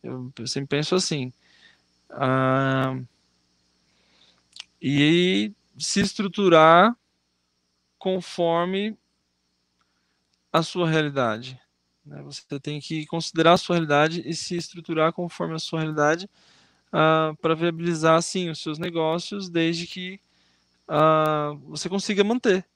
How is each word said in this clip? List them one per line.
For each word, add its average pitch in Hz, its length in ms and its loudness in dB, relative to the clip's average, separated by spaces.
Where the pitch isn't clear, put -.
Eu, 127 340 -12
eu 117 100 -12
sempre 139 220 -6
penso 151 280 0
assim, 139 360 -2
ah, 131 880 0
e 175 720 2
se - 220 -2
estruturar 190 960 6
conforme 185 960 -2
a 165 100 2
sua 175 260 -4
realidade, 131 720 -2
né? 143 180 -18
Você 143 380 -12
tem 147 180 -8
que 156 280 -8
considerar 165 480 2
a - 20 4
sua - 200 -2
realidade 160 480 2
e 165 100 -6
se - 200 -8
estruturar 165 580 -4
conforme 170 420 -8
a 160 40 -8
sua 160 220 -6
realidade, 156 480 0
ah, 160 500 2
pra 160 120 2
viabilizar, 165 680 2
sim, 180 260 -4
os 156 120 -10
seus 151 180 -8
negócios, 170 680 -4
desde 170 380 0
que, 185 340 -14
ah, 156 800 2
você 156 240 -10
consiga 196 340 -2
manter. 208 420 2